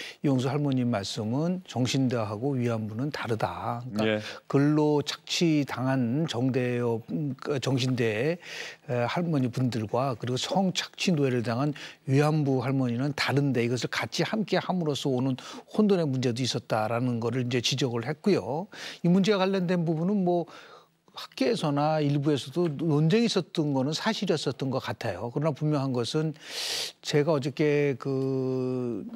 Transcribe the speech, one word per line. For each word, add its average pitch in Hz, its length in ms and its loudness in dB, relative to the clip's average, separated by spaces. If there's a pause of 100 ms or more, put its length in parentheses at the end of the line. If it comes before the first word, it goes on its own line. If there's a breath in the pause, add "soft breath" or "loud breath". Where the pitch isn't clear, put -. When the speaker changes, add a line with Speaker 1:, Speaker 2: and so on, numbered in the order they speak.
(220 loud breath)
Speaker 1:
이용수 135 280 2
할머님 135 400 0
말씀은 123 760 -2
정신대하고 120 840 0
위안부는 120 600 -2
다르다. 110 800 -4
그러니까 107 260 2
Speaker 2:
예. 107 40 -2 (260 loud breath)
Speaker 1:
근로 151 540 4
착취당한 135 1300 0
정대협, 120 840 0
음, 147 280 -2
그 147 200 -2
정신대, 127 760 0 (540 loud breath)
에, 123 40 -2 (140)
할머니 156 400 0
분들과 120 680 0
그리고 123 180 -4
성착취 - 760 0
노예를 131 300 2
당한 123 300 0 (320 loud breath)
위안부 139 580 4
할머니는 135 540 0
다른데 127 480 2
이것을 120 240 0
같이 - 340 -4
함께 190 360 0
함으로써 151 500 -2
오는 131 260 2 (440 loud breath)
혼돈의 196 300 4
문제도 131 340 0
있었다라는 117 800 0
거를 120 260 -2
이제 120 160 0
지적을 123 420 0
했고요. 151 600 0 (360 loud breath)
이 175 60 4
문제와 190 300 6
관련된 180 480 2
부분은 175 400 0
뭐 175 180 2 (680 loud breath)
학계에서나 156 840 0
일부에서도 147 800 0
논쟁이 160 480 4
있었던 160 500 0
거는 131 180 0
사실이었었던 160 800 -2
것 131 80 0
같아요. 107 560 -6
그러나 156 160 0
분명한 139 420 0
것은 147 400 -2 (720 loud breath)
제가 147 300 2
어저께 143 680 2
그 131 1040 -2 (120)